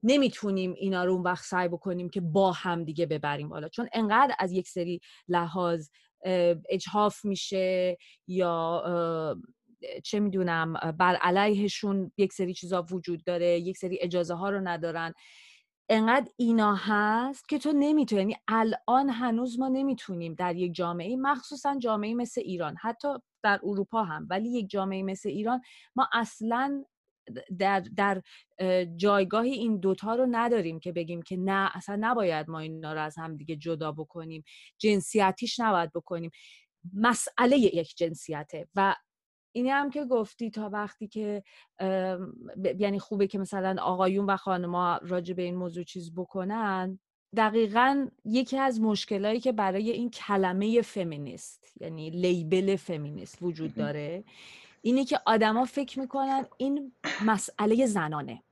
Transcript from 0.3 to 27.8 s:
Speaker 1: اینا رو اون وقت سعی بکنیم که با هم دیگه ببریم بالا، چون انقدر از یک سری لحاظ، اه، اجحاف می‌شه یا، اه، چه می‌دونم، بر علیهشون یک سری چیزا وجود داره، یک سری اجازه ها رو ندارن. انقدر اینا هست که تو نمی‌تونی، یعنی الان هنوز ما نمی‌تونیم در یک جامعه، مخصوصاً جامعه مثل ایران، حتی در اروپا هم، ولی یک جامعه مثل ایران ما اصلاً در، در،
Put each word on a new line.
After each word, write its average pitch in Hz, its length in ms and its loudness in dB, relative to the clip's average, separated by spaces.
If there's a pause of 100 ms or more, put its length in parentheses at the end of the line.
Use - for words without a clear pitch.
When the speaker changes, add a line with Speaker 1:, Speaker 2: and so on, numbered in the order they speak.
Speaker 1:
اینا 185 320 0
رو 185 80 4
اون 180 100 0
وقت 180 220 -2
سعی 180 220 0
بکنیم 175 420 -4
که 196 120 -4
با 180 300 4
هم 170 320 -2
دیگه 160 220 -2
ببریم 147 440 -4
بالا، 151 200 -10
چون - 240 -6
انقدر 226 460 4
از 185 120 0
یک 185 160 -2
سری 175 340 -4 (260)
لحاظ، 170 640 0 (340)
اه، 175 320 4 (140)
اجحاف 202 560 0
می‌شه 185 720 0 (300)
یا، 170 580 0
اه، 165 500 0 (680)
چه 208 160 -2
می‌دونم، 175 540 0 (260)
بر 180 160 6
علیهشون 196 1000 2
یک 190 160 2
سری 185 200 -2
چیزا 175 380 -4
وجود 170 320 -6
داره، 175 360 2
یک 180 180 -4
سری 185 240 -4
اجازه 175 320 0
ها 185 160 -2
رو 196 120 0
ندارن. 165 520 -4 (760)
انقدر 226 480 4
اینا 220 420 4
هست 214 680 0
که 302 100 0
تو 294 160 0
نمی‌تونی، 285 460 4
یعنی 208 140 0 (120)
الان 226 640 2
هنوز 233 500 0
ما 262 80 0
نمی‌تونیم 247 680 -2
در 180 220 -2
یک 180 200 -2
جامعه، 175 420 -2
مخصوصاً 277 640 -2
جامعه 220 360 -2
مثل 240 260 -4
ایران، 170 400 -6
حتی 233 260 -6 (360)
در 202 200 2
اروپا 202 400 -2
هم، 156 260 -6
ولی 214 200 -2
یک 233 200 -2
جامعه 190 340 -2
مثل 190 260 -4
ایران 220 320 -2 (340)
ما - 180 0
اصلاً 233 720 -2 (720)
در، 196 200 2
در، 196 420 0 (380)